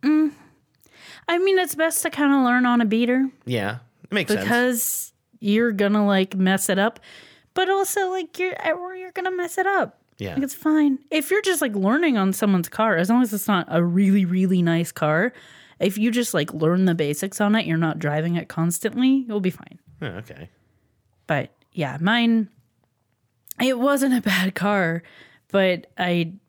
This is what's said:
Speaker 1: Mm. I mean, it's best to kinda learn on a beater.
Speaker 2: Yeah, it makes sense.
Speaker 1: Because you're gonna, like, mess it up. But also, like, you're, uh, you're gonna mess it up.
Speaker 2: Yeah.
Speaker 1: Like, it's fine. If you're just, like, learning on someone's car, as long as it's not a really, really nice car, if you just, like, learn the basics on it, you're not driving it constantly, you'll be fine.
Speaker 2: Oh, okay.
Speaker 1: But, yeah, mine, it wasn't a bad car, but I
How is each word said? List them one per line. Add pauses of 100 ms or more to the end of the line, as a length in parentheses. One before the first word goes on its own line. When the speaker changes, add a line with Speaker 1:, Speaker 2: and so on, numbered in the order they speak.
Speaker 1:
Mm. (960)
I
mean,
it's
best
to
kinda
learn
on
a
beater. (160)
Speaker 2:
Yeah, (260)
it
makes
sense.
Speaker 1:
Because (260)
you're
gonna,
like,
mess
it
up. (540)
But
also,
like,
you're, (100)
uh,
you're
gonna
mess
it
up. (180)
Speaker 2:
Yeah.
Speaker 1:
Like,
it's
fine. (100)
If
you're
just,
like,
learning
on
someone's
car,
as
long
as
it's
not
a
really,
really
nice
car, (460)
if
you
just,
like,
learn
the
basics
on
it,
you're
not
driving
it
constantly,
you'll
be
fine. (220)
Speaker 2:
Oh,
okay. (760)
Speaker 1:
But, (220)
yeah,
mine, (1120)
it
wasn't
a
bad
car, (480)
but (100)
I (160)